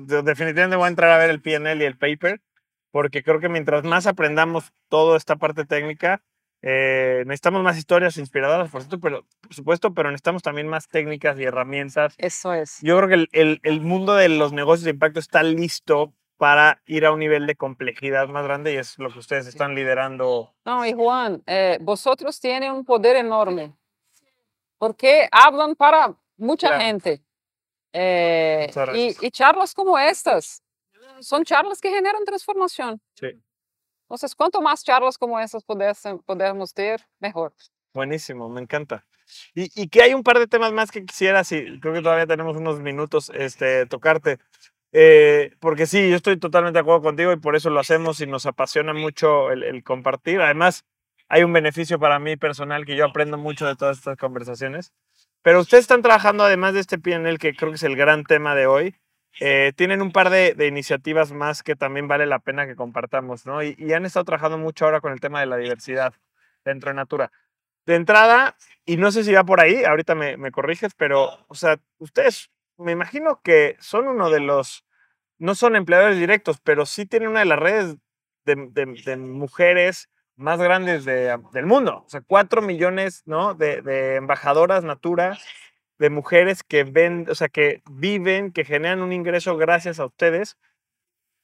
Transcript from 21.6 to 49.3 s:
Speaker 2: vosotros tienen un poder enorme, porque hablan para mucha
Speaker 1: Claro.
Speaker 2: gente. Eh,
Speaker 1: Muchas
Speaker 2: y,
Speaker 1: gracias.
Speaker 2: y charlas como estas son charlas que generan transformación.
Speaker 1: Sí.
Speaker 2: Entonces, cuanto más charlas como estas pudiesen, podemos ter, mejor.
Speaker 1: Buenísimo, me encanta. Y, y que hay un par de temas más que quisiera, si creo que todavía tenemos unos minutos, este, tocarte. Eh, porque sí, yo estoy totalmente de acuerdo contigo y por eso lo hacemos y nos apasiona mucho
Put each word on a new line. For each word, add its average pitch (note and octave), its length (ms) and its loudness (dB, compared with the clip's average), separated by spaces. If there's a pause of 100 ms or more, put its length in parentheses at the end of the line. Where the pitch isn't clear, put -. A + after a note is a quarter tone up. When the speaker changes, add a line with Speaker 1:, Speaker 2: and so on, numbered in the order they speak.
Speaker 2:
vosotros B3 580 -4
tienen C4 320 -4
un C4+ 140 -10
poder A#3+ 300 4
enorme, G3+ 580 -2 (1040)
porque C4 520 4
hablan D4 460 6
para C#4+ 380 4 (240)
mucha C#4+ 300 -2
Speaker 1:
Claro. C#4+ 140 0
Speaker 2:
gente. F#3+ 400 -4 (720)
Eh, E3+ 760 0
Speaker 1:
Muchas C#3 280 -4
Speaker 2:
y, A#3+ 80 0
Speaker 1:
gracias. A#3 180 -6
Speaker 2:
y - 80 -4
charlas D#4+ 440 2
como F#4+ 240 0
estas C#4 640 -2 (580)
son D4 240 -4
charlas F4 360 0
que F#4+ 100 -4
generan G4+ 340 -2
transformación. F#4+ 760 -6 (160)
Speaker 1:
Sí. B2+ 240 -14 (640)
Speaker 2:
Entonces, B3+ 300 -10
cuanto F4+ 280 -2
más D4+ 200 0
charlas B3+ 360 2
como A#3 200 -4
estas A3 240 -8
pudiesen, G3+ 580 -6
podemos F#3+ 520 -6
ter, G#3+ 340 -6 (120)
mejor. E3 340 -8 (400)
Speaker 1:
Buenísimo, C3+ 560 -8
me B2 140 -12
encanta. C#3+ 420 -8 (500)
Y, F3 160 -8 (100)
y F#3 80 -8
que - 140 6
hay B3+ 120 4
un C4+ 80 -4
par A#3 160 2
de A#3 80 2
temas A3+ 260 0
más G#3+ 180 -2
que G3 140 -14
quisiera, F#3+ 400 -2
si D3 360 -10
creo D#3 120 -6
que E3+ 80 -6
todavía E3 260 0
tenemos D#3+ 300 -4
unos D#3+ 240 -6
minutos, D3 540 -6
este, C3 500 -2
tocarte. D3 540 -2 (540)
Eh, D3+ 680 8
porque D#3+ 260 0
sí, F#3+ 240 2
yo F3+ 60 4
estoy F#3 220 -2
totalmente E3+ 400 0
de - 20 4
acuerdo D#3 220 4
contigo D#3 280 0
y F3 60 0
por D3+ 180 -2
eso D#3 160 0
lo D3 80 0
hacemos D#3+ 420 0
y D3+ 60 -6
nos C3+ 200 -8
apasiona D3+ 460 -4
mucho D3+ 600 0